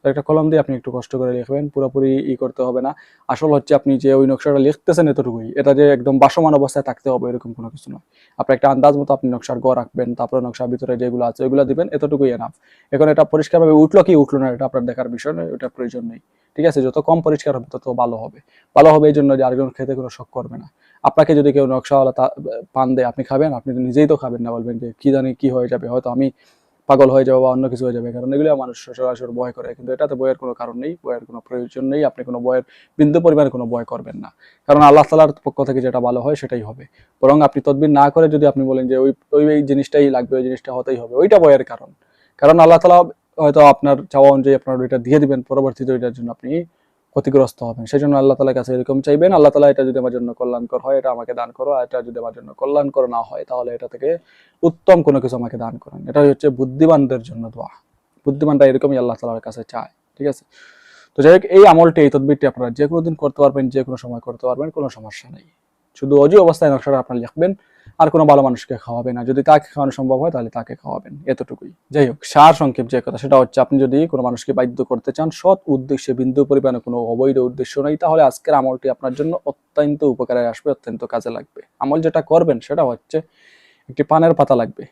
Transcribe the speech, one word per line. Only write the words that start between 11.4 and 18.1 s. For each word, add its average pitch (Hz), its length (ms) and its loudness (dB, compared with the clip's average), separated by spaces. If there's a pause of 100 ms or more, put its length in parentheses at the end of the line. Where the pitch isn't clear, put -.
ওইগুলো 135 260 0
দিবেন, 160 160 -4 (100)
এতটুকুই 139 400 -2
এনাফ। 113 160 -12 (400)
এখন 143 160 2
এটা 151 140 2 (100)
পরিষ্কারভাবে 156 500 2
উঠলো 175 240 4
কি 185 60 2 (100)
উঠলো 139 200 -2
না, 131 120 -2
এটা 131 140 -8
আপনার 123 180 -4
দেখার 123 220 -8
বিষয় 120 280 -10
নয়, 165 180 -10
এটা - 140 -12
প্রয়োজন 120 420 -12
নেই, 113 100 -20 (380)
ঠিক 151 80 -2
আছে? 147 160 0
যত 127 160 -2 (100)
কম 165 180 2
পরিষ্কার 151 280 -2
হবে, 123 180 -12
তত - 140 -14 (140)
ভালো 120 220 -2